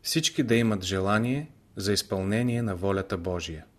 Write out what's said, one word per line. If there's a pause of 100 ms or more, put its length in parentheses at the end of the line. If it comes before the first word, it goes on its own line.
Всички
да
имат
желание (240)
за
изпълнение
на
волята
Божия. (140)